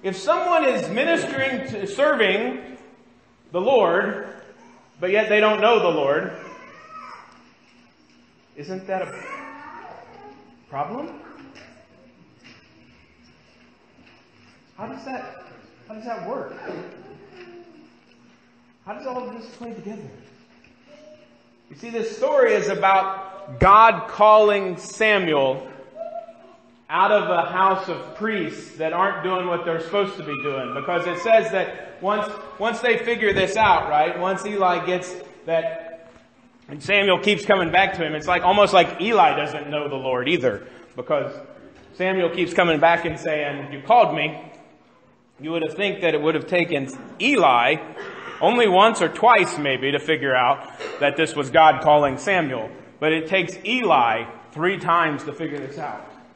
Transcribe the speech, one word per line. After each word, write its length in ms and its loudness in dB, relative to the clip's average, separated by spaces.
If 120 -4
someone 480 0
is 260 0
ministering 760 -2
to, 180 -8
serving 920 0
the 100 -2
Lord, 640 2
but 100 -4
yet 200 2
they 100 4
don't 220 2
know 180 4
the 80 2
Lord, 460 0
isn't 300 -12
that 160 -4
a 120 -12
problem? 520 -10
How 120 -12
does 180 -14
that, 400 -12
how 60 -16
does 100 -16
that 240 -10
work? 260 -10
How 80 -16
does 140 -14
all 220 -8
of 40 -14
this 220 -16
play 180 -14
together? 360 -14
You 80 -20
see, 120 -16
this 280 -6
story 360 4
is 140 0
about 920 0
God 500 8
calling 680 4
Samuel 880 0
out 220 2
of 180 2
a 200 0
house 400 0
of 260 -10
priests 640 -6
that 160 -4
aren't 300 -2
doing 240 -2
what 180 -4
they're 160 -4
supposed 340 -2
to 80 -14
be 180 -8
doing. 320 -6
Because 320 -4
it 140 -4
says 320 4
that 500 -6
once, 300 -4
once 200 -4
they 200 2
figure 340 0
this 240 0
out, 320 4
right, 280 2
once 280 -4
Eli 400 0
gets 280 -4
that, 640 -4
and 120 -14
Samuel 380 2
keeps 260 0
coming 260 2
back 240 2
to 100 -2
him, 100 -4
it's 120 -6
like, 160 0
almost 300 4
like 280 4
Eli 340 4
doesn't 340 -6
know 200 -4
the 80 -6
Lord 320 -2
either. 360 -2
Because 380 -4
Samuel 340 -2
keeps 240 -2
coming 260 2
back 240 4
and 160 -6
saying, 540 -6
"You 80 -14
called 340 4
me." 260 -6
You 100 -8
would 120 -2
have 120 -6
think 260 -4
that 120 2
it 80 0
would 140 2
have 120 -4
taken 400 -2
Eli 560 4
only 280 4
once 340 6
or 80 2
twice 480 4
maybe 340 0
to 80 0
figure 360 0
out 320 2
that 180 0
this 180 0
was 140 -4
God 320 8
calling 360 4
Samuel. 520 -2
But 120 0
it 160 -2
takes 380 -2
Eli 600 2
three 260 -2
times 460 0
to 100 -10
figure 240 -8
this 220 -12
out. 280 -12